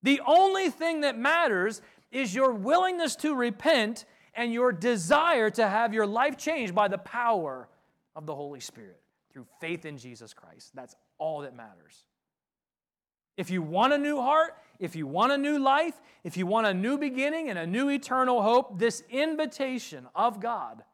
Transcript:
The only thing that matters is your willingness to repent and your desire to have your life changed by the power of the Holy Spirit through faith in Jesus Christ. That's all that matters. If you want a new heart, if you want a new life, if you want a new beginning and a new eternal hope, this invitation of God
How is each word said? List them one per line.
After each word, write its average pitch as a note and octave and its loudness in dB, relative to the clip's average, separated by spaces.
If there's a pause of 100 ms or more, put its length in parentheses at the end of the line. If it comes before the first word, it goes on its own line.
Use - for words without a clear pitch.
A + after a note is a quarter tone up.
The C4+ 2
only F#4+ 6
thing D#4+ -2
that C4+ 0
matters A#3 2 (280)
is A#3+ -4
your B3+ 4
willingness E4 0
to D4+ -2
repent A#3+ 0 (280)
and A#3 -4
your B3 2
desire A3+ 2
to G#3+ 2
have G#3+ 0
your G#3+ 2
life B3 0
changed C4 -4
by G#3 4
the G3 -2
power F#3 -4 (480)
of D#3 -14
the D#3 -8
Holy C#3+ -12
Spirit G2 -18 (280)
through B2+ -20 (140)
faith E3 -8
in D3 -12
Jesus A#2 -18
Christ. - -20
That's B2+ -18 (220)
all D#3 -6
that C3+ -14
matters. G2 -20 (1300)
If F3 -8
you F#3 -2
want F#3 2
a D4 2
new C#4+ -2
heart, D#4 2 (240)
if F3 -8
you D#3 -6
want F#3+ 0
a C#4+ 0
new C#4+ 0
life, C#4 2 (240)
if E3+ -8
you F3+ -2
want A3 2
a G3 2
new A3 0
beginning C#4+ -2
and F#3 -6
a E3 -6
new B3 0
eternal C4 0
hope, A3+ 2
this A3+ 0
invitation C4 -4
of G#3 0
God E3 -8 (100)